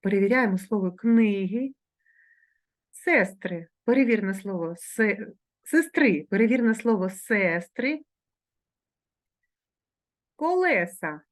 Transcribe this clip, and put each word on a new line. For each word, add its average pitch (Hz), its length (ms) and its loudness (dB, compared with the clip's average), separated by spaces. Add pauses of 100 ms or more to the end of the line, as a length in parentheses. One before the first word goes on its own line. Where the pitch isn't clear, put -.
Перевіряємо 202 560 2
слово 185 340 -4
книги. 226 800 0 (1160)
Сестри. 180 760 -2 (160)
Перевірне 226 500 2
слово. 185 440 -8
«се-...» 214 500 -4 (360)
сестри. 294 600 2
Перевірне 226 520 2
слово 208 340 0
сестри. 202 920 -4 (2250)
Колеса. 254 880 -2 (100)